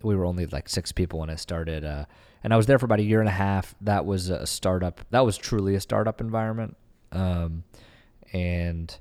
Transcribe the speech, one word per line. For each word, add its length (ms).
we 120
were 120
only, 180
like, 240
six 240
people 280
when 100
I 60
started. 460
Uh, 220
and 100
I 60
was 80
there 120
for 60
about 160
a 40
year 160
and 80
a 40
half. 480
That 240
was 240
a 180
startup. 540
That 140
was 140
truly 380
a 40
startup 400
environment. 560
Um, 540
and 680